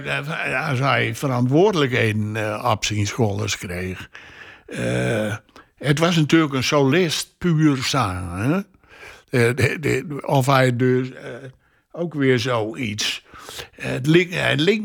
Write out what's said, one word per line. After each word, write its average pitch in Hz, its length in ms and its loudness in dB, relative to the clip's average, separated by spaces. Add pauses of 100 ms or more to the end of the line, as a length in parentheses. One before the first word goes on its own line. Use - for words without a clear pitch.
eh, 143 680 -4
als 127 100 0
hij 117 360 0
verantwoordelijkheden, 123 1200 2
eh, 107 360 -2
op 104 140 -2
zijn 104 220 0
schouders 104 500 -2
kreeg. 92 520 -8 (560)
Eh, 120 680 -2 (400)
het 147 240 0
was 170 160 2
natuurlijk 156 380 4
een 127 100 0
solist 147 760 2
puur 156 400 4
zang, 92 600 -2
hè? 131 200 0
Eh, - 960 -4
de, - 240 0
de, 131 460 -2
of 135 200 4
hij 131 300 4
dus, 127 360 2
eh, - 120 -16 (680)
ook 160 220 -6
weer 131 260 4
zoiets. 110 840 -4 (460)
Het 131 360 -6
leek, 175 260 4
hij 131 240 0
leek, 202 280 2